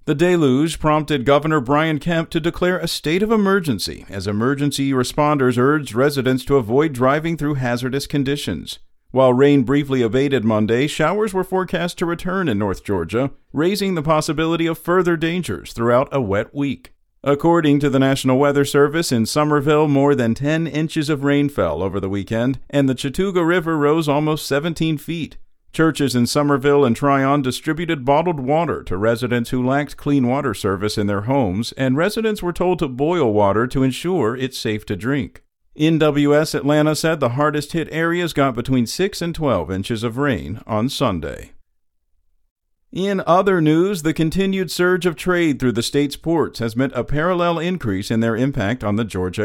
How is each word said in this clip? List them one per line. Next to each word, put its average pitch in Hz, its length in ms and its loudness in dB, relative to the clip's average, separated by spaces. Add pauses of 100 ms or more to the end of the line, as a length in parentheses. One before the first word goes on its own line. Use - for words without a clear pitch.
The 151 100 0
deluge 156 640 2
prompted 151 440 0
Governor 147 360 2
Brian 147 400 0
Kemp 165 300 -2
to 170 100 -2
declare 180 400 -2
a 170 80 -6
state 170 340 -2
of 220 80 -2
emergency 190 760 0
as 98 180 -8
emergency 135 640 -2
responders 131 680 2
urged 135 380 2
residents 131 520 0
to 139 100 2
avoid 135 360 2
driving 147 440 0
through 151 180 -4
hazardous 127 540 -4
conditions. 135 720 -4 (320)
While 127 220 4
rain 139 300 6
briefly 135 380 0
abated 127 420 2
Monday, 110 420 2
showers 185 480 -2
were 185 80 -2
forecast 180 560 -4
to 175 80 -2
return 180 420 -2
in 104 120 0
North 98 240 -4
Georgia, 104 480 -2 (200)
raising 190 440 0
the 151 80 -4
possibility 160 640 0
of 160 100 -4
further 180 380 2
dangers 160 560 -4
throughout 120 400 2
a 139 80 0
wet 104 340 -2
week. 143 400 -6 (300)
According 147 560 4
to 143 100 2
the 131 80 2
National 131 400 2
Weather 143 260 4
Service, 147 460 2
in 113 160 2
Summerville, 151 640 2
more 143 260 4
than 117 220 0
ten 160 320 -2
inches 151 400 -2
of 139 160 -2
rain 143 240 2
fell 85 340 -2
over 95 160 -2
the 98 100 -4
weekend, 113 520 -2 (100)
and 143 180 2
the 135 60 0
Chattooga 180 500 -2
River 165 320 0
rose 151 320 2
almost 151 380 0
seventeen 156 500 -2
feet. 160 420 -10 (340)
Churches 147 420 0
in 120 140 2
Summerville 143 560 4
and 117 100 2
Tryon 139 480 2
distributed 151 600 -4
bottled 156 340 2
water 135 460 -2
to - 120 -4
residents 117 540 0
who 127 160 -2
lacked 143 300 -2
clean 139 320 0
water 131 260 -2
service 98 420 -2
in 104 120 -2
their 98 140 -2
homes, 113 500 -2
and 131 240 -2
residents 208 480 -2
were 175 80 -2
told 180 260 -2
to 165 80 -2
boil 135 460 0
water 104 340 2
to 131 160 -2
ensure 131 540 0
it's 127 200 -6
safe 107 300 -4
to 104 80 -4
drink. 117 480 -4 (340)
N 156 220 2
W 147 360 4
S 151 180 2
Atlanta 151 440 2
said 160 240 -2
the 120 100 2
hardest 147 420 -2
hit 165 200 -4
areas 170 400 -2
got - 240 0
between 127 300 0
six - 360 -4
and 170 100 -6
twelve 104 380 -2
inches 98 320 -4
of 117 160 -6
rain 107 480 -4
on 113 220 -2
Sunday. 82 640 -4 (1400)
In 190 340 -4
other 185 360 4
news, 165 420 2
the 156 100 0
continued 190 600 0
surge 180 340 2
of 165 80 0
trade 170 460 0
through 123 120 2
the 113 100 0
state's 143 340 -2
ports 160 420 -2
has 113 160 -4
meant 127 200 -2
a 120 100 -4
parallel 170 560 0
increase 120 500 -4
in 113 80 0
their 113 180 0
impact 127 460 -2
on 104 140 -2
the 117 80 -2
Georgia 92 400 -4